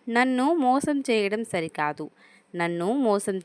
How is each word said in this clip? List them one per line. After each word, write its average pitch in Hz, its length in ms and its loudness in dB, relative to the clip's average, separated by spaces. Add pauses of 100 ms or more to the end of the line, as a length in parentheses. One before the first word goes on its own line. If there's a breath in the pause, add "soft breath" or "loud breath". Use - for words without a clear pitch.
(160)
"నన్ను 254 300 2 (200)
మోసం 277 320 2 (120)
చేయడం 214 320 0 (120)
సరికాదు," 160 520 -4 (540 soft breath)
"నన్ను 170 280 0 (200)
మోసం 202 360 0